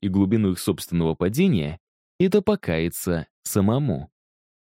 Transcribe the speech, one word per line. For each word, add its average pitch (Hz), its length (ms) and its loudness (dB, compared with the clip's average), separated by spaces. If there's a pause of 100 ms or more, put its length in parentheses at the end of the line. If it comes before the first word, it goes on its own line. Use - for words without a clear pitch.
и 101 80 -2
глубину 98 440 2
их 87 60 -6
собственного 82 560 -2
падения — 92 640 0 (380)
это 190 220 2
покаяться 87 840 -2 (160)
самому. 101 680 0 (520)